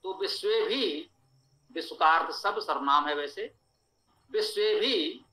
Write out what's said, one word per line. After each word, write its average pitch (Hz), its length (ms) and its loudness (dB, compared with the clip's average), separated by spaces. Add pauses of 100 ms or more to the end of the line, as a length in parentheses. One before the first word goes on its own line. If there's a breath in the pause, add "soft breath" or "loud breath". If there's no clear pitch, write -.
तो 185 100 -4
विश्वे 208 520 0
भी, 190 440 -2 (640)
विश्व 156 220 -8
का 160 120 4
अर्थ 165 240 4
सब - 280 -4
सर्वनाम 143 480 2
है 147 80 -2
वैसे, 147 380 -6 (760)
विश्वे 214 480 0
भी 226 520 -2